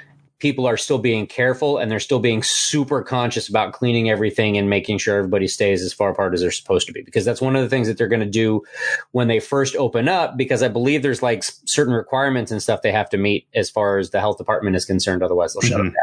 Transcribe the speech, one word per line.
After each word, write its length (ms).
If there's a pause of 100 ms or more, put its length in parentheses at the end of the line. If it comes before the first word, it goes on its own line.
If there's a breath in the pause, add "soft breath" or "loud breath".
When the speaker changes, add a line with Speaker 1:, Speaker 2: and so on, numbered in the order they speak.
(380 loud breath)
Speaker 1:
People 280
are 100
still 220
being 280
careful 520
and 120
they're 80
still 220
being 220
super 600
conscious 460
about 240
cleaning 380
everything 480
and 100
making 300
sure 180
everybody 320
stays 340
as 120
far 160
apart 240
as 80
they're 100
supposed 340
to 60
be, 100
because 220
that's 160
one 160
of 60
the 80
things 180
that 80
they're 100
gonna 200
do 360 (500 loud breath)
when 160
they 120
first 360
open 300
up, 300
because 260
I 60
believe 340
there's, 200
like, 160
s-, 260
certain 300
requirements 580
and 100
stuff 200
they 100
have 180
to 60
meet 380
as 160
far 280
as 120
the 100
health 180
department 380
is 80
concerned. 380
Otherwise, 320
they'll 140
shut 120
'em 60
Speaker 2:
Mm-hmm. 160